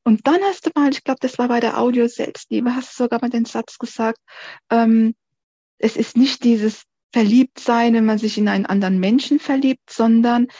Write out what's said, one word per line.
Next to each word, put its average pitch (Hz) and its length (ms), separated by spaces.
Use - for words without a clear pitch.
und 220 240
dann 349 160
hast 392 220
du 320 100
mal, 285 160
ich - 120
glaub, 262 160
das - 200
war 247 80
bei 240 120
der 226 200
Audio 240 280
Selbstliebe, 240 680
hast - 220
du 254 60
sogar 233 180
mal 240 80
den 233 160
Satz - 320
gesagt, 226 420
ähm, 226 460
es - 180
ist - 200
nicht 262 260
dieses 220 400
Verliebtsein, 233 840
wenn 220 100
man 214 140
sich 214 180
in 208 100
einen 196 180
anderen 190 340
Menschen 240 400
verliebt, 269 500
sondern 233 580